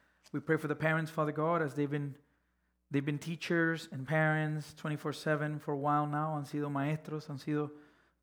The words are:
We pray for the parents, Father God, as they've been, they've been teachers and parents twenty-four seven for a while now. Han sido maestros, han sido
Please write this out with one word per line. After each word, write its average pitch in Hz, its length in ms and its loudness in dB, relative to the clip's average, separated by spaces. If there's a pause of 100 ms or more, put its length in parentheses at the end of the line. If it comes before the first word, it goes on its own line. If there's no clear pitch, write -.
(320)
We 147 80 -2
pray 156 180 4
for 156 100 -4
the 147 80 0
parents, 156 340 2
Father 151 220 0
God, 160 320 2
as 135 100 -2
they've 143 160 2
been, 143 240 -2 (760)
they've 139 120 2
been 147 140 0
teachers 165 720 0
and 131 160 -6
parents 156 680 2
twenty-four 151 380 -4
seven 151 440 -2
for 147 160 -4
a 143 40 -2
while 147 280 2
now. 151 300 -2
Han 143 100 -4
sido 147 260 -4
maestros, 151 540 -2
han 139 140 -8
sido 147 320 0 (520)